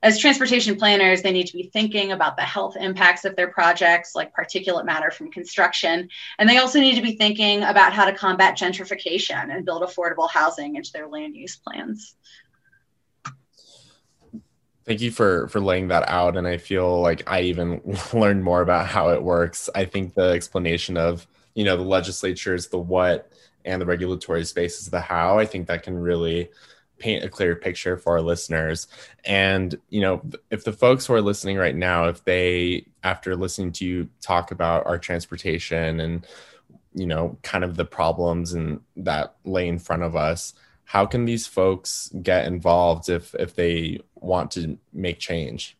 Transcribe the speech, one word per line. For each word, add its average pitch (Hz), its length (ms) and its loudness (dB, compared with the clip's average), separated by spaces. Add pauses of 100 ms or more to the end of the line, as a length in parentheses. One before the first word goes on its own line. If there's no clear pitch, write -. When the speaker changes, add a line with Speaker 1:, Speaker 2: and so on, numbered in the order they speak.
Speaker 1:
As 214 180 6
transportation 247 580 2
planners, 190 460 4
they 190 100 2
need 180 160 0
to - 80 -12
be 180 160 -10
thinking 214 400 -2
about 175 240 0
the - 80 -2
health - 340 -4
impacts 185 460 2
of 190 100 -4
their 180 140 0
projects, 170 680 2
like 160 180 -6
particulate 175 540 -4
matter 156 240 0
from 160 220 -14
construction. 175 760 0 (300)
And 214 100 6
they 247 100 8
also 254 200 4
need 269 160 8
to 233 80 0
be 226 140 -2
thinking 208 480 2
about 196 280 6
how 202 120 4
to 190 80 2
combat 185 440 4
gentrification 185 960 -4
and 185 120 -8
build 170 180 -4
affordable 170 480 -2
housing 151 460 0
into - 160 -12
their 311 160 -12
land 302 260 -10
use - 220 -16
plans. - 580 -12 (2750)
Speaker 2:
Thank 110 160 -2
you 120 100 -2
for, 98 380 2
for 107 120 -2
laying 95 280 0
that 85 200 2
out. 87 280 2
And 87 100 -2
I 87 120 -2
feel 90 420 0
like 85 280 0
I 92 140 0
even 87 400 -2 (220)
<laughs> - 80 -10
learned 101 320 4
more 90 160 4
about 90 260 2
how 90 220 2
it 78 140 2
works. 85 520 0
I 98 100 0
think 92 300 -6
the 92 160 4
explanation 87 680 -2
of, 85 300 0 (300)
you 107 80 0
know, 95 120 4
the 87 60 -2
legislature 92 720 -2
is 87 140 -6
the 92 100 -4
what 90 540 0 (320)
and 92 180 -4
the 85 40 -4
regulatory 87 580 -2
space 85 360 -4
is - 100 -14
the 87 100 -2
how, 87 400 2
I 110 40 4
think 92 220 -8
that 85 160 -4
can 90 160 -8
really 85 520 -2 (480)
paint 110 260 -2
a 92 40 -6
clear 90 260 0
picture 90 420 -4
for 85 180 0
our 82 80 2
listeners. 82 680 -2 (360)
And, 95 540 2 (100)
you 104 120 -2
know, 95 200 0 (300)
if 107 140 -8
the 110 80 -4
folks 127 340 4
who 127 80 2
are 113 60 6
listening 101 360 -2
right 87 200 2
now, 87 320 2
if 85 160 -6
they, 90 600 0 (180)
after 92 320 -2
listening 90 360 -6
to 92 120 -8
you 90 240 -4 (120)
talk 87 300 -2
about 85 360 0
our 87 120 -2
transportation 82 1040 -4
and, 82 260 -6 (680)
you 92 120 -4
know, 82 360 -2
kind 92 200 -4
of 90 140 -6
the 85 80 -2
problems 85 720 -2
and 80 260 -4 (160)
that 82 480 -4
lay 92 240 -2
in 85 100 -2
front 82 240 -4
of 82 140 -4
us, 80 380 -2 (300)
how 101 220 2
can 120 180 -2
these 117 220 -4
folks - 640 -2 (120)
get 90 240 2
involved 85 600 2
if, 87 260 -4
if - 200 -6
they 85 460 -2 (140)
want 87 380 -2
to 80 260 -6 (140)
make 87 260 -6
change? 73 600 -8